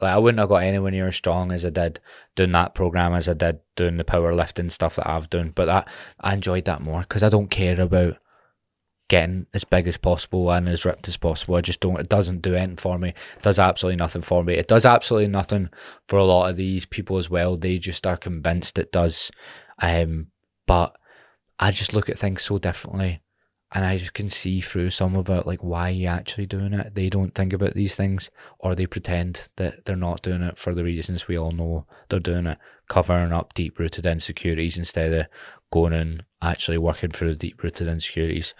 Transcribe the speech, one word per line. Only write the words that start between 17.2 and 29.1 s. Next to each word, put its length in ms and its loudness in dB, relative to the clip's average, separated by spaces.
well. 260 0
They 220 -2
just 280 -6
are 120 -2
convinced 600 -2
it 140 -4
does. 400 0
Um, 460 0
but 280 2
I 120 2
just 240 -4
look 160 0
at 80 -8
things 240 -2
so 160 -2
differently, 640 -4
and 100 0
I 140 0
just 160 -8
can 160 -6
see 300 -2
through 300 -2
some 260 0
of 120 0
it, 160 0
like, 160 -4
why 280 -2
you 180 -2
actually 400 -4
doing 260 -4
it. 220 -4
They 160 0
don't 240 -2
think 180 0
about 220 -2
these 220 -2
things, 340 -2
or 140 0
they 120 -2
pretend 720 -4